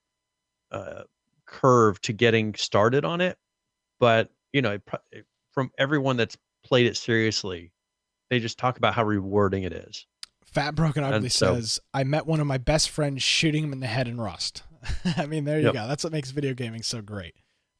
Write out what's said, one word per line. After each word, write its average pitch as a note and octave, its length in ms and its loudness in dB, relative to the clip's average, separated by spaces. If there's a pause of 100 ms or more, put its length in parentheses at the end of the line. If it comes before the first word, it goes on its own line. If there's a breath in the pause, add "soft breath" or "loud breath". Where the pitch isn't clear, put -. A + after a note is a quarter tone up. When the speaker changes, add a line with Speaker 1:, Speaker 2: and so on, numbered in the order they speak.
(720)
Speaker 1:
uh, - 320 -12 (420)
curve A#2+ 560 4
to - 120 -4
getting A2 420 2
started A#2+ 500 2
on E3+ 160 -2
it, F3+ 160 -2 (640)
but, A2+ 320 4 (220)
you C#3 80 2
know, A2 120 0
it G2+ 120 -10
pro-, - 140 -10 (120)
it, - 140 -20 (260)
from C3 260 -4
everyone C3+ 400 0
that's A2+ 200 -2 (260)
played B2 240 4
it G2 100 -2
seriously, G#2 720 -2 (580)
they B2 100 0
just A2+ 180 -6
talk B2 200 -2
about A2 160 2
how A#2 100 2
rewarding G2 600 2
it F2 100 -6
is. - 320 -14 (400)
Speaker 2:
Fat D3 300 -4
Broken D3+ 280 0
Speaker 1:
And C3+ 120 -2
Speaker 2:
Ugly A2 140 0
Speaker 1:
so F#2 260 2
Speaker 2:
says, A2+ 240 -4 (140)
"I C3+ 100 0
met C#3+ 220 0
one D#3+ 140 0
of D3 80 0
my C3+ 100 -2
best D3 320 0
friends C#3 340 -2
shooting D#3 400 2
him D3 100 -4
in C3 80 -10
the C3 60 -6
head B2 200 -2
in A#2+ 120 -6
Rust." - 440 -8 (220)
<laughs> - 320 -2
I E3 80 -2
mean, D3+ 200 -4
there D3+ 140 0
you C#3 60 4
Speaker 1:
Yep. A2 80 4
Speaker 2:
go. A2+ 140 -4
That's C#3+ 160 -4
what D#3+ 100 -6
makes C3+ 180 -6
video C3+ 220 -4
gaming A2+ 300 -8
so A#2 180 -6
great. G2+ 340 -12 (440)